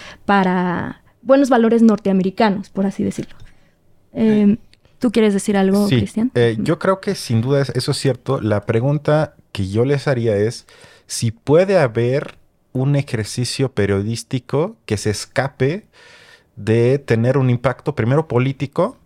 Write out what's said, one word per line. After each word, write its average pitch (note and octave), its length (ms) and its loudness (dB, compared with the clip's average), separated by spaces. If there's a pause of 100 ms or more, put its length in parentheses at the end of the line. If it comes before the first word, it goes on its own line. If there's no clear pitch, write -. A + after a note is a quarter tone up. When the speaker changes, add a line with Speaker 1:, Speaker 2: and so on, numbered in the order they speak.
(260)
Speaker 1:
Para F3+ 760 0 (200)
buenos C4+ 280 4
valores A#3 340 4
norteamericanos, G3+ 840 0
por G3 160 -4
así G3 180 -4
decirlo. - 320 -6 (760)
Speaker 2:
Sí. C4 60 -10
Speaker 1:
Em, G#3+ 380 4 (400)
¿tú B3 140 0
quieres G#3+ 220 2
decir G3+ 240 0
algo, G3 300 2
Speaker 3:
Sí, C#3 100 2
Speaker 1:
Cristian? G#3+ 380 -2
Speaker 3:
eh, A#2 200 2
Speaker 1:
Ujú. A2+ 80 -6
Speaker 3:
yo E3 160 -2
creo F#3+ 220 0
que G3+ 140 -4
sin A2+ 260 -2
duda C#3 200 0
es-, B2+ 140 -4
eso C3 160 -2
es C3+ 60 -2
cierto. C3 440 -2
La G#2 240 0
pregunta D3 720 -2 (160)
que G2 160 -6
yo G#2+ 180 0
les C#3 220 -2
haría A#2 300 0
es A2 300 -2 (400)
si - 240 -4
puede F#3 480 2
haber B2 580 -2 (360)
un C3+ 220 0
ejercicio B2 800 -4
periodístico A2+ 1120 -2
que G#2 120 -4
se G#2+ 120 -4
escape C3 800 -4 (680)
de A#2 440 2
tener B2 380 0
un C3 120 2
impacto B2+ 460 -2
primero C3+ 320 0
político C3+ 800 -2